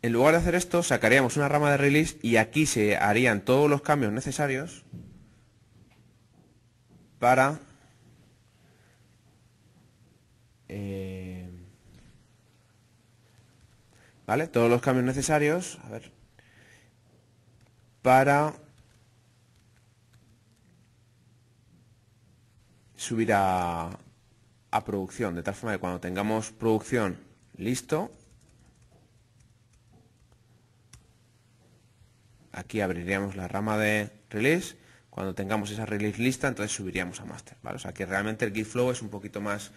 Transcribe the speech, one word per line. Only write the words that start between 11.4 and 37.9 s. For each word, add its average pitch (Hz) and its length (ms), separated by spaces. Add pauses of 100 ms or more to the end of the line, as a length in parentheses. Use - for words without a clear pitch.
¿vale? 147 220
Todos 117 200
los 120 140
cambios 127 240
necesarios, 147 760
a 123 60
ver, 110 200 (1900)
para... 143 520 (4000)
subir 113 360
a, 90 580 (840)
a 107 120
producción, 98 520
de 85 80
tal 98 100
forma 110 200
que 92 60
cuando 90 200
tengamos 104 500
producción 110 680 (380)
listo, 151 540 (4000)
aquí - 300
abriríamos 95 560
la 90 120
rama 107 300
de 107 320 (200)
release, 147 460 (340)
cuando 95 240
tengamos 101 360
esa 107 140
release 104 380
lista, 131 260
entonces 107 260
subiríamos 92 460
a - 60
master, - 360
¿vale? - 140
O - 20
sea - 140